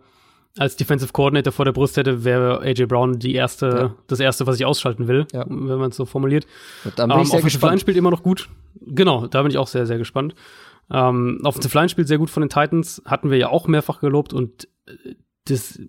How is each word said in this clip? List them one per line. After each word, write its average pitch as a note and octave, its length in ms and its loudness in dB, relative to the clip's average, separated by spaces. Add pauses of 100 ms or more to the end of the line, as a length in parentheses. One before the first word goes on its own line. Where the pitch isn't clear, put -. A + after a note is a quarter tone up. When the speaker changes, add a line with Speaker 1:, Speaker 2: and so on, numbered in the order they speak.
(580)
Speaker 1:
als C#3 180 -2
Defensive C3+ 380 -2
Coordinator C#3 400 0
vor C#3 120 -2
der C3+ 60 2
Brust C3+ 260 0
hätte, C3 260 0
wäre B2 380 2
A - 60 -4
J B2 220 0
Brown B2 300 0
die B2+ 160 -4
erste, B2+ 320 -2
Speaker 2:
Ja. B2 280 0 (120)
Speaker 1:
das B2+ 120 -2
erste, C3+ 260 0
was B2+ 120 0
ich B2+ 80 0
ausschalten B2 420 -2
will, C3+ 260 0
Speaker 2:
Ja. B2 140 -6
Speaker 1:
wenn C3 320 -4
man's C3 160 -4
so C3 100 -6
formuliert. C#3 400 -2 (380)
Speaker 2:
Und G2+ 160 -8
dann A#2+ 100 2
bin C#3 100 4
Speaker 1:
Ähm, C#3 40 6
Speaker 2:
ich C#3+ 60 2
sehr E3 100 4
Speaker 1:
Offensive D3+ 180 2
Speaker 2:
gespannt. D#3+ 140 4
Speaker 1:
Line F#3+ 80 2
spielt F#3+ 180 0
immer F3+ 140 4
noch E3+ 120 0
gut. - 260 0 (320)
Genau, C#3 460 2
da C3 160 0
bin D3 80 2
ich C3 60 -2
auch C3+ 100 -2
sehr, B2 180 -2
sehr A#2 120 -2
gespannt. C3+ 380 -6 (560)
Ähm, B2 520 0
Offensive C3 340 -2
Line E3+ 120 4
spielt E3 180 -2
sehr D3+ 100 2
gut D#3 120 0
von - 120 -2
den C#3+ 80 0
Titans, D#3 560 0
hatten C#3+ 260 -2
wir C3+ 60 4
ja B2 120 4
auch E3+ 180 0
mehrfach D3+ 340 0
gelobt D3 320 0
und, B2+ 340 -6 (200)
äh, - 260 -18 (320)
das - 320 -4 (120)